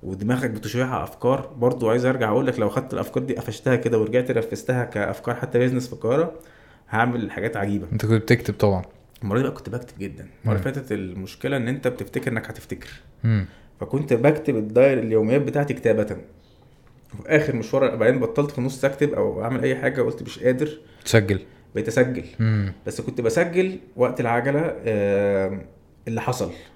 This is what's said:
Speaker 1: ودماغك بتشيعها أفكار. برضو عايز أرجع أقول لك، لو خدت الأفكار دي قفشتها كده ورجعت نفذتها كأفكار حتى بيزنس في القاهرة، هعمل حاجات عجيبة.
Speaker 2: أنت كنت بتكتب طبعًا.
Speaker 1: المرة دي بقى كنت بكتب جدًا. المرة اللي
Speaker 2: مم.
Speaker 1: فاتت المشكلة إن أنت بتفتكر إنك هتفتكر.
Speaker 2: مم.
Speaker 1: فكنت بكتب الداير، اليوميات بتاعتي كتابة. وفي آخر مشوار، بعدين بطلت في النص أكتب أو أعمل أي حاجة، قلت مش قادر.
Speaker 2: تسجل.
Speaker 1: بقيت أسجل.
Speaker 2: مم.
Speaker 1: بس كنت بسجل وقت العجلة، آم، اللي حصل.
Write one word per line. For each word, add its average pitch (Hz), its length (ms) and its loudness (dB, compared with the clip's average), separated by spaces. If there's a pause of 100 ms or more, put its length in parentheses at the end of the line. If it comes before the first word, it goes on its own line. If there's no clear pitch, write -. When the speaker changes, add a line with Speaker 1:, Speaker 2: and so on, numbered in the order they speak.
Speaker 1:
ودماغك 110 460 -2
بتشيعها 110 540 -4
أفكار. - 540 -2
برضو 117 320 2
عايز 123 160 2
أرجع 120 240 2
أقول 131 180 2
لك، 123 120 -2
لو 104 100 2
خدت - 240 -4
الأفكار 123 300 -4
دي 127 120 -2
قفشتها 120 400 0
كده 113 240 2
ورجعت 123 320 2
نفذتها 117 540 0
كأفكار 104 500 -4
حتى 123 240 0
بيزنس 127 280 2
في - 60 -10
القاهرة، 147 400 0 (560)
هعمل 117 420 0
حاجات 104 260 -4
عجيبة. 98 340 -2
Speaker 2:
أنت 110 140 -2
كنت 110 160 4
بتكتب 117 320 2
طبعًا. 98 300 2 (400)
Speaker 1:
المرة 101 140 0
دي 131 60 2
بقى - 80 0
كنت - 180 -12
بكتب 123 300 -10
جدًا. 98 280 -10 (160)
المرة 107 140 0
اللي 95 100 -2
Speaker 2:
مم. 131 60 -4
Speaker 1:
فاتت 131 180 -6
المشكلة 95 680 -6
إن 117 100 -2
أنت 135 200 -4
بتفتكر 123 440 -4
إنك 110 180 -6
هتفتكر. - 400 -12 (340)
Speaker 2:
مم. 110 220 2 (340)
Speaker 1:
فكنت 143 340 0
بكتب 139 440 4
الداير، 120 420 4
اليوميات 110 420 2
بتاعتي 143 320 -2
كتابة. 107 440 0 (1000)
وفي - 100 -14
آخر 120 260 2
مشوار، 113 400 2
بعدين 117 240 4
بطلت 143 320 0
في - 80 -6
النص 127 260 -2
أكتب 147 280 2
أو 101 300 0
أعمل 127 200 -2
أي 131 120 2
حاجة، 131 260 -2
قلت 113 220 -2
مش - 160 -12
قادر. 156 300 2 (360)
Speaker 2:
تسجل. 101 340 4 (360)
Speaker 1:
بقيت - 120 -2
أسجل. 127 360 2 (160)
Speaker 2:
مم. 107 340 0 (140)
Speaker 1:
بس 107 140 -8
كنت - 200 -6
بسجل 175 580 0 (160)
وقت 123 240 0
العجلة، 135 560 0 (100)
آم، 101 760 0 (460)
اللي 113 140 -4
حصل. 107 300 -4 (240)